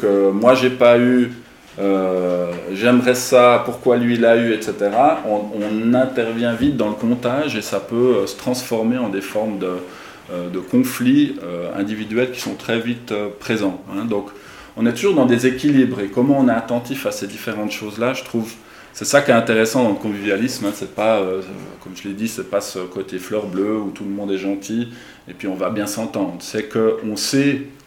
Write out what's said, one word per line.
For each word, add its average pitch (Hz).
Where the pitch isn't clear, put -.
que 98
moi 117
j'ai 127
pas 120
eu, 123
euh, 92
j'aimerais 120
ça, 123
pourquoi 120
lui 120
l'a 117
eu, 117
et 107
cetera, 104
on, 104
on 110
intervient 120
vite 135
dans 107
le 107
comptage 123
et 104
ça 101
peut, 120
euh, 98
se -
transformer 123
en 117
des -
formes 107
de, 92
euh, 87
de 92
conflits, 127
euh, 87
individuels 110
qui -
sont -
très 117
vite, 120
euh, 104
présents, 104
hein. 107
Donc 104
on 113
est 120
toujours 196
dans 131
des 120
équilibres 127
et 98
comment 135
on 127
est -
attentif 120
à -
ces -
différentes 107
choses-là, 110
je -
trouve, 113
c'est -
ça -
qui 131
est -
intéressant 113
dans 110
le 101
convivialisme, 104
hein, 101
c'est -
pas, 107
euh, 95
comme 92
je 101
l'ai 98
dit, 110
c'est -
pas 101
ce -
côté 92
fleur 107
bleue 101
où 101
tout 104
le 98
monde 101
est 95
gentil 101
et 87
puis 98
on 95
va 92
bien 107
s'entendre. 101
C'est -
qu'on 110
sait 139